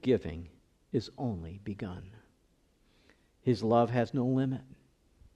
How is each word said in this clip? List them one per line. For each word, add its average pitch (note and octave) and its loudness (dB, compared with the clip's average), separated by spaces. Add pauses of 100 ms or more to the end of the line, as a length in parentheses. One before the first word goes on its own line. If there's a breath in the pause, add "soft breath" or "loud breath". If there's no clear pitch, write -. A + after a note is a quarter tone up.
giving F2 0 (440)
is - -2
only G2 -6
begun. F#2+ -10 (1300)
His A2+ 2
love A#2 6
has B2 0
no B2+ 0
limit. C3 0 (720)